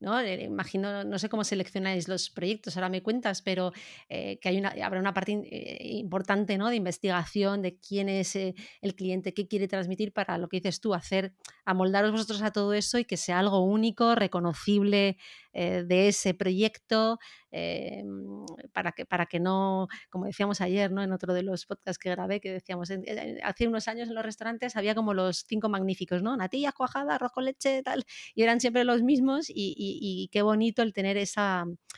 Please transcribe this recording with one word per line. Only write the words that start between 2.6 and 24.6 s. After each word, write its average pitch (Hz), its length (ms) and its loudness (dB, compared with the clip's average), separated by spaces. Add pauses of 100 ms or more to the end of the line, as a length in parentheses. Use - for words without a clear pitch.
ahora 185 120 -2
me 185 140 -2
cuentas, 220 400 -2
pero, 180 300 -2 (360)
eh, - 320 -6
que - 80 -4
hay 185 100 2
una, 196 120 -2 (140)
habrá 185 140 -2
una 190 160 0
parte 196 180 -2
in-, 208 160 -4
eh, - 300 -10 (200)
importante, 196 600 0
¿no? 208 100 0
De 240 80 0
investigación, 196 840 0
de 185 160 -4
quién 196 300 -2
es, 190 260 0
eh, 190 200 -4 (260)
el 190 160 -4
cliente, 185 380 -2
qué 202 120 -2
quiere 196 220 0
transmitir 190 440 -2
para 190 240 -2
lo 170 120 -4
que - 100 -4
dices 180 220 -2
tú, 208 140 0
hacer, 190 400 -2 (300)
amoldaros 190 460 4
vosotros 214 320 0
a 214 80 2
todo 208 240 2
eso 208 240 0
y 240 60 2
que - 120 -4
sea 175 220 0
algo 196 220 6
único, 220 560 4
reconocible, 196 1000 4 (360)
eh, 180 340 0
de 185 220 6
ese 196 260 2
proyecto, 220 840 2 (320)
eh, 170 520 -6 (680)
para 185 200 -2
que, - 120 -10
para 170 220 0
que 175 120 -4
no, 190 500 0 (220)
como 180 160 -6
decíamos 202 340 -2
ayer, 190 300 2
¿no? 196 120 -2
En 190 100 -2
otro 180 220 -2
de 180 80 0
los 185 240 -4
podcasts 196 320 -8
que 185 120 -4
grabé, 185 300 -2
que 196 100 -8
decíamos, 180 400 -6
en, 190 160 -6
en, - 380 -6
hace - 240 0
unos 220 200 -2
años 226 200 -6
en 226 60 -8
los 220 100 -4
restaurantes 226 520 -6